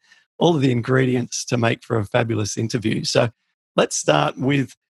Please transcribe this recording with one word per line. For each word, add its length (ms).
all 160
of 80
the 120
ingredients 720
to 120
make 260
for 140
a 80
fabulous 520
interview." 480
So 260
let's 180
start 420
with, 380